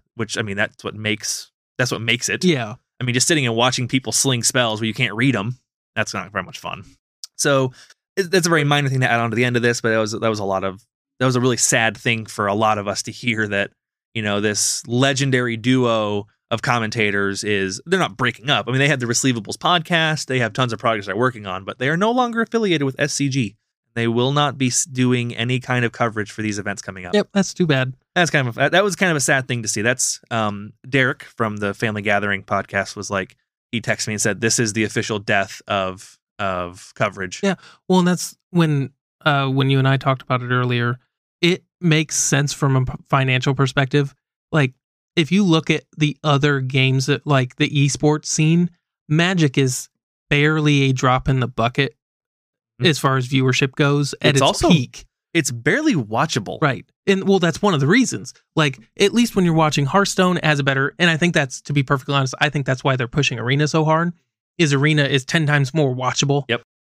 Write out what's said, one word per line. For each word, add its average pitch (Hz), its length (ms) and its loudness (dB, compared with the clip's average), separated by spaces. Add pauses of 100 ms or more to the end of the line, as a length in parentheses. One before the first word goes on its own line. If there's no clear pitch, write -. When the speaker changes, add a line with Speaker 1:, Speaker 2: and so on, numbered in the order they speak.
(160)
Speaker 1:
which, 113 220 -6
I 113 60 -4
mean, 101 120 -8
that's - 280 -6
what 101 120 -10
makes, 107 560 -6 (260)
that's 127 140 -2
what - 100 -4
makes 117 280 -2
it. 190 160 -2
Speaker 2:
Yeah. 123 300 0 (260)
Speaker 1:
I - 20 -6
mean, 123 120 -4
just - 120 0
sitting 151 200 2
and 113 80 0
watching 123 320 0
people - 260 -2
sling 123 300 0
spells 113 360 0
where 113 80 -2
you 107 60 -4
can't 131 220 -2
read 127 200 2
'em, 107 220 -4 (380)
that's 107 180 -4
not 95 180 -10
very 98 140 -4
much - 140 -18
fun. 87 260 -12 (520)
So 135 360 0 (420)
it, 185 140 -2
that's 175 160 2
a 170 40 0
very 156 140 2
minor 143 260 0
thing 131 120 -2
to 127 80 2
add 117 100 2
on 117 120 -2
to 110 40 -4
the 123 100 2
end 123 100 -2
of 117 80 2
this, 120 180 0
but 117 80 0
that 110 80 2
was, 107 140 0
that 110 180 -2
was 107 100 -2
a 104 60 -4
lot 95 180 -2
of, 95 220 -8 (340)
that 127 60 0
was 127 100 2
a 123 60 2
really 123 160 2
sad 113 400 0
thing 113 300 -2
for 107 200 -4
a 98 60 0
lot 107 240 2
of 101 100 -6
us 98 160 -4
to 113 80 -10
hear 110 360 -4
that, 101 240 -2 (420)
you 113 80 -6
know, 104 200 -2
this - 460 -2
legendary 127 720 0
duo 110 680 0 (240)
of 110 100 -2
commentators 104 840 -2
is, 98 400 -2
they're 185 140 -2
not 110 180 -4
breaking 123 320 -4
up. 113 180 0
I 120 40 -4
mean, 131 80 0
they 139 100 2
have 135 100 0
the 123 60 -4
Receivables 117 520 -2
podcast, 160 680 0
they 127 140 -2
have 113 140 -2
tons 123 200 -2
of 104 60 -8
projects 110 280 -2
they're 95 80 -4
working 113 320 -2
on, 92 160 -8
but 101 160 -10
they 127 100 -2
are 160 80 0
no 214 140 0
longer 240 300 0
affiliated 202 420 0
with 131 160 -4
S 151 140 -2
C 139 160 0
G. 127 260 -2 (400)
They 117 120 0
will 120 260 2
not 147 240 0
be 127 100 0
s-, - 180 -2
doing 123 500 0
any 123 240 -2
kind 123 260 -2
of 113 80 -2
coverage 110 380 -4
for 110 100 -10
these 104 180 -2
events 98 220 -8
coming 92 240 -14
up. 87 80 -8
Speaker 2:
Yep, - 200 0
that's 190 200 -2
too 180 140 0
bad. 131 260 0 (220)
Speaker 1:
That's 175 160 2
kind 135 180 0
of, 110 60 -10
that 147 280 2
was 196 140 -2
kind 185 140 0
of 151 60 0
a 135 40 -2
sad 135 260 0
thing 120 140 -4
to 107 80 -8
see. 104 120 -4
That's, 123 380 -2 (100)
um, 104 440 -4 (140)
Derek 131 360 0
from 107 340 -4
the 101 160 -2
Family 104 280 -4
Gathering 101 420 0
podcast 98 540 -4
was 98 120 -10
like, 95 280 -6 (340)
he 120 80 -4
texted - 280 -4
me 107 80 -4
and 104 60 -4
said, 101 200 -2
"This 113 180 0
is 110 140 0
the 110 100 0
official 107 360 -4
death 101 460 -2
of, 95 520 -6 (220)
of 92 560 -6
coverage." 98 460 -6
Speaker 2:
Yeah, 196 140 0 (320)
well, 185 120 4
and 175 80 2
that's - 300 -2 (120)
when, 151 420 0 (320)
uh, 139 240 2
when 135 220 0
you 135 100 4
and 131 80 2
I 135 80 4
talked 131 260 -2
about 127 200 -4
it 123 100 -10
earlier, 123 480 0 (400)
it 175 240 0 (160)
makes 160 380 0
sense 143 340 0
from 139 240 0
a 127 100 2
p-, - 80 -6 (160)
financial 131 460 2
perspective. 139 580 0 (380)
Like, 139 220 2 (420)
if 165 160 0
you 202 140 4
look 160 240 4
at 156 140 0 (140)
the 151 240 0
other 143 380 2
games 131 460 2
that, 143 200 0
like, 131 300 0
the 147 140 0
esports 147 560 2
scene, 170 460 2 (360)
Magic 160 500 2
is 131 300 0 (420)
barely 147 600 4
a 131 40 2
drop 127 360 2
in 131 100 2
the 120 80 0
bucket 120 480 -2 (840)
Speaker 1:
Mm. 127 60 2
Speaker 2:
as 147 100 2
far 135 180 2
as 127 120 0
viewership 131 480 2
goes 143 460 2
at 156 80 2
Speaker 1:
It's 139 80 2
Speaker 2:
its 131 40 4
Speaker 1:
also 190 280 2
Speaker 2:
peak. 127 360 2 (300)
Speaker 1:
It's 156 160 0
barely 208 420 0
watchable. 113 680 -2
Speaker 2:
Right. 131 220 -2 (220)
And, 190 220 2
well, 196 100 6
that's 165 240 0
one 202 140 2
of 139 40 2
the 139 60 2
reasons. 190 480 2 (220)
Like, 147 240 0 (200)
at 202 140 4
least 233 220 2
when 190 100 4
you're 165 80 4
watching 151 320 2
Hearthstone 185 540 2
as 151 180 2
a 143 60 -2
better, 135 340 0
and 170 100 2
I 160 80 2
think 170 200 0
that's, 139 280 -2
to 143 100 -6
be 143 100 2
perfectly 143 320 0
honest, 135 240 0
I 147 100 2
think 139 160 -2
that's 131 180 -2
why 135 120 2
they're 127 120 -2
pushing 135 300 -2
Arena 139 300 0
so 156 180 2
hard, 165 280 2 (440)
is 147 160 4
Arena 147 300 4
is 131 220 0
ten 160 200 0
times 143 300 2
more 139 180 2
watchable. 135 560 0
Speaker 1:
Yep. 117 140 -2 (220)